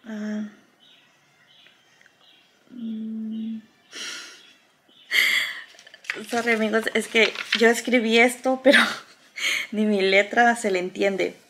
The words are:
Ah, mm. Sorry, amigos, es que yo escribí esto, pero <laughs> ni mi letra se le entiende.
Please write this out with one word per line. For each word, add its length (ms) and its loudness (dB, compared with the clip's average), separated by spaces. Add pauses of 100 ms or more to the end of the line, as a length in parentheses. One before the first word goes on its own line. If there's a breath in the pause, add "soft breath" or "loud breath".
Ah, 360 -8 (2250)
mm. 880 -10 (2750 loud breath)
Sorry, 220 0
amigos, 320 0 (100)
es 140 -2
que 260 2 (240)
yo 100 6
escribí 500 2
esto, 440 2
pero 180 8
<laughs> 920 -6
ni 120 0
mi 160 2
letra 540 4
se 160 -4
le 80 0
entiende. 580 -2 (140)